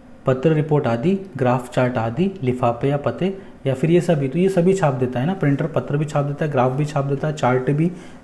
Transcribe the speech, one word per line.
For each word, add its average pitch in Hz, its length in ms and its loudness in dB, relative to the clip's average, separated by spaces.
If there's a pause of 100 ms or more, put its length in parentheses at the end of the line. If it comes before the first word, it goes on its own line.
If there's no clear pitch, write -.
(260)
पत्र, 135 260 4
रिपोर्ट 147 340 2
आदि, 139 320 0 (180)
ग्राफ, 123 340 0
चार्ट 123 280 0
आदि, 120 320 0 (120)
लिफाफे 123 460 0
या 143 80 2
पते 170 380 -2 (320)
या 135 80 0
फिर 156 160 0
ये 175 100 6
सभी। 147 280 2
तो 160 100 -2
ये 185 100 4
सभी 185 260 4
छाप 147 200 2
देता 123 260 -2
है 139 60 0
ना 185 80 0
प्रिंटर, 147 320 0
पत्र 147 300 -2
भी 151 80 0
छाप 147 200 -2
देता 143 200 -4
है, 147 60 -2
ग्राफ 135 220 2
भी 147 120 0
छाप 143 200 -2
देता 143 240 -2
है, 151 60 -2
चार्ट 127 360 0
भी, 156 200 2 (340)